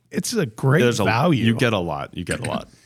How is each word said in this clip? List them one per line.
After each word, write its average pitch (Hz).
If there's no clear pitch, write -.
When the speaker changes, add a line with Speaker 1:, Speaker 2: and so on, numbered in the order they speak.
Speaker 1:
it's -
a 196
great 135
Speaker 2:
There's 120
a, 101
Speaker 1:
value. 117
Speaker 2:
you 113
get 117
a 104
lot. 76
You 87
get 82
a -
lot. -